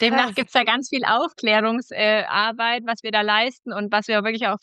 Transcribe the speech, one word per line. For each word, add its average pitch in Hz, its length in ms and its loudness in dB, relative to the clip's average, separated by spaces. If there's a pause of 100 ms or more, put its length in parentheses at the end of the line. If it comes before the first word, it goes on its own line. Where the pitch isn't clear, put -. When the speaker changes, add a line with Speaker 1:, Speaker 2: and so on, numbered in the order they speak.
Speaker 1:
Demnach 240 320 2
Speaker 2:
krass. - 20 -8
Speaker 1:
gibt's - 180 -4
da 247 100 4
ganz 247 260 -2
viel 262 160 -2
Aufklärungs-, 226 880 0
äh, 214 360 2
Arbeit, 226 580 -2
was 233 180 -6
wir 220 80 -6
da 214 100 2
leisten 214 520 0
und 208 180 -4
was 208 160 0
wir 214 160 0
wirklich 220 240 -2
auch 202 140 -2